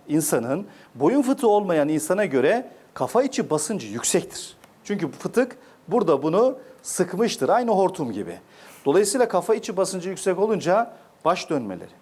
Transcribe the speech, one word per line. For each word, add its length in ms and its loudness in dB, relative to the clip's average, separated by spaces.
insanın, 580 -2
boyun 280 2
fıtığı 260 0
olmayan 400 2
insana 360 0
göre 460 2
kafa 280 0
içi 280 -2
basıncı 360 -4
yüksektir. 720 -4
Çünkü 260 -4
fıtık 460 -2
burada 340 2
bunu 360 2
sıkmıştır, 680 -2
aynı 220 2
hortum 420 0
gibi. 260 -8
Dolayısıyla 440 4
kafa 260 2
içi 220 -6
basıncı 320 -2
yüksek 300 -2
olunca 560 0
baş 260 0
dönmeleri 400 -4